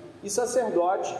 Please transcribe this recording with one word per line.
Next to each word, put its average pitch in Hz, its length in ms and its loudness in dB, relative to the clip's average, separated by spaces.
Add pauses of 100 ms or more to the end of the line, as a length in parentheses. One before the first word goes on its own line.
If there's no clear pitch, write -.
(240)
e 202 60 -8
sacerdote 202 920 0